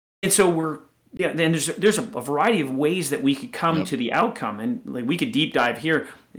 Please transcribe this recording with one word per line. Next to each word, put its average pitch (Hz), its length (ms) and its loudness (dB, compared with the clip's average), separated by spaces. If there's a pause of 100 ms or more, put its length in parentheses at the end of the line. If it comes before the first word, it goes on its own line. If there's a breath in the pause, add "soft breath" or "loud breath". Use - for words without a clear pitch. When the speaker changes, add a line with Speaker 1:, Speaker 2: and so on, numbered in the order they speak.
(240)
Speaker 1:
And 175 100 0
so 185 160 6
we're, 160 300 0 (340)
yeah, 175 200 -2
then 160 180 2
there's, 160 160 0
there's 185 320 2
a, 120 160 -6
a 123 60 -4
variety 147 400 2
of 131 100 -2
ways 151 400 0
that 143 100 -2
we 135 140 2
could 135 180 -10
come 165 260 2
Speaker 2:
Yep. - 80 -4
Speaker 1:
to 135 100 -2
the 120 140 -2
outcome, 123 480 -2
and, 117 260 -4
like, 123 200 -6
we 156 120 0
could 139 140 -2
deep 151 220 0
dive 120 260 2
here. 156 280 0 (320 loud breath)